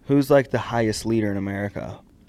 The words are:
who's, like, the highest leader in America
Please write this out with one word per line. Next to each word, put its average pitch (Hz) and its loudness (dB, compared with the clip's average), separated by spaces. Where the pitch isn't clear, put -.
who's, 139 2
like, 139 4
the 123 0
highest 113 -2
leader 110 0
in 98 -4
America 98 -6